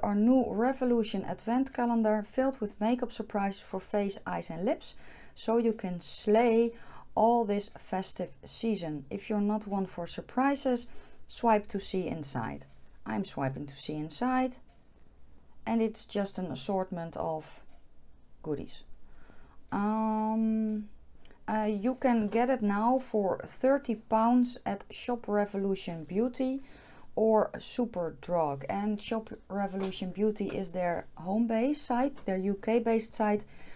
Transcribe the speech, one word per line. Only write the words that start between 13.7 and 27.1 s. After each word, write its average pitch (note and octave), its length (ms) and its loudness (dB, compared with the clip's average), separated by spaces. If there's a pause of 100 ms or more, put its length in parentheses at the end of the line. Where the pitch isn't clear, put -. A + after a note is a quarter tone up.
see D#3 200 -6
inside, B3+ 600 0 (1120)
and A3+ 160 2
it's A3 220 0
just G3+ 340 -2
an F#3 80 -4
assortment F#3 680 -4
of D#3+ 440 -4 (840)
goodies. - 400 -6 (880)
Um, A3 1160 0 (580)
uh, G#3+ 220 0
you G#3+ 260 0
can A#3 340 4
get A#3 220 2
it B3+ 120 2
now G#3+ 360 4
for G#3 460 0
thirty C4+ 500 2
pounds A#3 720 4
at G3+ 260 -4
Shop - 380 -4
Revolution G3 760 0
Beauty B3+ 580 0 (540)